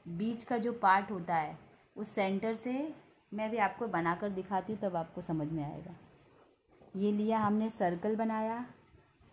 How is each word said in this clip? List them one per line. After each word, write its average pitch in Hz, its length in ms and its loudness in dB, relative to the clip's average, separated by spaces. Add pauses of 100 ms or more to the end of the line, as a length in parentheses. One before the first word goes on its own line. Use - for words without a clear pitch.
बीच 208 360 -2
का 247 140 0
जो 233 140 0 (100)
part 196 300 6
होता 180 240 -2
है, 156 220 0 (380)
उस 208 160 -6
center 196 440 0
से, 262 380 -4 (380)
मैं 220 200 -2
भी 233 60 -2
आपको 208 300 2
बनाकर 175 420 0
दिखाती 190 440 -2
हूँ, 208 80 -6
तब 185 140 0
आपको 165 260 -4
समझ 156 260 -2
में 156 160 -2
आएगा। 165 320 -10 (1000)
ये 202 160 2
लिया 214 280 2
हमने, 214 300 4
circle 196 460 0
बनाया, 220 500 -2 (680)